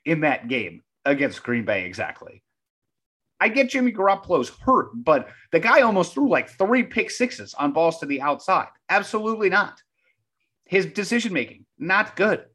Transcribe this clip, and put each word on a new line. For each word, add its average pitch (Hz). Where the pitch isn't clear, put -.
in 156
that 123
game 104
against 139
Green 120
Bay 98
exactly? 90
I 214
get 254
Jimmy 254
Garoppolo's 190
hurt, -
but 127
the 165
guy 247
almost 202
threw, 277
like, 139
three 233
pick -
sixes 247
on 143
balls 165
to 156
the 139
outside. 147
Absolutely 214
not. 190
His 185
decision-making, 202
not 190
good. 196